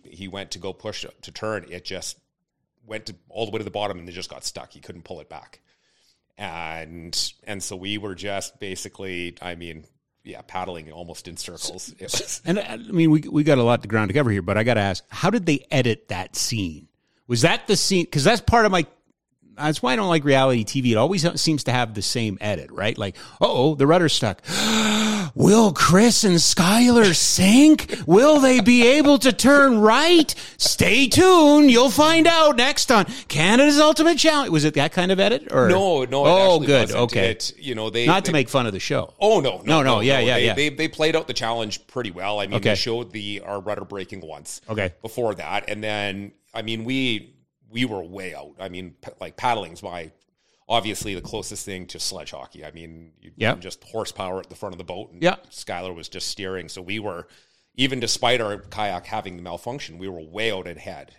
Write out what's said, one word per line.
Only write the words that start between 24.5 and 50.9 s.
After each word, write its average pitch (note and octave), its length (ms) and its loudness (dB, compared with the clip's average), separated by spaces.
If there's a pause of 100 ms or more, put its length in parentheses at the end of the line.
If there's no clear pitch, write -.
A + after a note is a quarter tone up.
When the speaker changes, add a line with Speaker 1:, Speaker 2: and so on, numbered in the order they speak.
Speaker 2:
Will G#3 380 4
Chris G3 540 4
and F3+ 100 4
Skylar G#3+ 800 4
sink? B3+ 800 4 (100)
Will C4+ 360 6
they B3+ 180 6
be A#3 260 6
able C#4+ 340 6
to C4 120 4
turn C4+ 480 6
right? D4 500 6 (280)
Stay A#3+ 500 2
tuned. D4+ 640 8
You'll A#3+ 180 6
find D#4+ 380 4
out D#4 300 4
next C4 340 0
on G#3 140 4 (240)
Canada's A#3+ 500 4
Ultimate D#4 380 4
Challenge. D4 340 0
Was D3+ 140 0
it D3+ 80 0
that C#3+ 180 0
kind F3+ 200 -2
of F#3+ 100 0
edit? A#3+ 300 0
Or? B2 180 4
Speaker 1:
No, F#3 340 2
no, C3+ 220 0
it D3+ 40 6
Speaker 2:
Oh, F#3 260 6
Speaker 1:
actually D3 120 0
Speaker 2:
good. C#3 140 4
Speaker 1:
wasn't. A#2+ 220 -2
Speaker 2:
Okay. A2+ 280 0
Speaker 1:
It, - 260 -8
you B2+ 180 -8
know, A2 140 -6
they, A#2 160 -2
Speaker 2:
Not F#3+ 200 2
to F#3 60 -2
Speaker 1:
they - 20 -2
Speaker 2:
make C3+ 160 0
fun B2 180 0
of G#2 60 -6
the F#2 80 -8
show. - 400 -6
Speaker 1:
Oh, G#3 180 4
no, C#3 200 -2
no, - 40 -18
Speaker 2:
No, D3 200 2
no, C3 120 2
Speaker 1:
no, G#2 60 0
Speaker 2:
yeah, C3+ 180 2
Speaker 1:
no. A2+ 80 2
Speaker 2:
yeah, B2 80 0
Speaker 1:
They, A#2+ 120 0
Speaker 2:
yeah. A2 60 0
Speaker 1:
they, D3 160 -2
they D#3 200 -6
played D#3+ 260 -2
out D#3+ 120 -2
the A#2 60 -10
challenge A2+ 540 -6
pretty A#2 240 -8
well. G2 300 -6
I G2 60 -6
mean, G2+ 100 -6
Speaker 2:
Okay. G#2+ 140 0
Speaker 1:
they G2+ 40 2
showed A#2 360 -6
the, G#2 340 -10
our G2+ 160 -8
rudder G2+ 240 -8
breaking G2 340 -12
once D#2 400 -16 (100)
Speaker 2:
Okay. G#2 320 -4
Speaker 1:
before A2+ 340 -6
that. F2+ 340 -8
And G#2+ 120 -8
then, G2+ 520 -6 (200)
I A2+ 80 -12
mean, A2 220 -8
we, B2+ 480 -4 (380)
we A#2 140 -6
were G#2+ 200 -6
way F#2 300 -14
out. C#2+ 260 -18
I F#2+ 100 -12
mean, F2+ 320 -16
p-, - 180 -18
like, F2+ 160 -16
paddling's G2+ 480 -6
my, F2 280 -14 (580)
obviously A2 440 -4